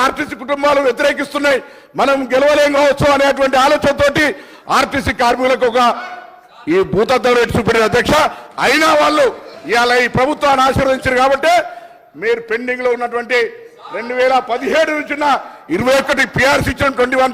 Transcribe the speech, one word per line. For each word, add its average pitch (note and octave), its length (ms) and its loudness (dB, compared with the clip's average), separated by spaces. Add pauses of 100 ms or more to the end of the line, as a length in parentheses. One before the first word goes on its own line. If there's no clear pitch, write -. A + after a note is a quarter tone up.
ఆర్టీసీ C#4 380 -6
కుటుంబాలు C#4+ 440 0
వ్యతిరేకిస్తున్నాయి, C#4+ 720 -2 (400)
మనం C4+ 180 2 (160)
గెలవలేం D4 460 4
కావచ్చు C#4+ 360 2
అనేటువంటి C4+ 500 2
ఆలోచనతోటి C#4+ 600 2 (540)
ఆర్టీసీ C4 340 -2 (100)
కార్మికులకు B3+ 480 0
ఒక B3 100 2 (920)
ఈ F#3 40 2 (160)
భూతద్దం A#3+ 460 2
రేటు A#3 180 0
చూపెట్టారు A3+ 320 2
అధ్యక్ష. A#3+ 240 0 (520)
అయినా D#4 240 2 (120)
వాళ్ళు D4 260 2 (440)
ఇవాళ A#3+ 200 2 (140)
ఈ - 20 -2 (100)
ప్రభుత్వాన్ని C4+ 500 2
ఆశీర్వదించారు C4 560 0
కాబట్టి C#4 300 2 (680)
మీరు A3+ 280 -2
పెండింగ్ B3 360 -4
లో B3 120 2
ఉన్నటువంటి A#3+ 420 -4 (560)
రెండు A#3+ 240 -8
వేల B3+ 140 2 (160)
పదిహేడు C#4+ 480 0
నుంచి D4 180 -6
ఉన్న D4 120 -2 (480)
ఇరవై B3+ 260 2
ఒకటి C4+ 220 0 (120)
పీఆర్సీ C#4 380 2
ఇచ్చిన C#4+ 240 0
ట్వంటీ B3 240 0
వన్ B3+ 120 0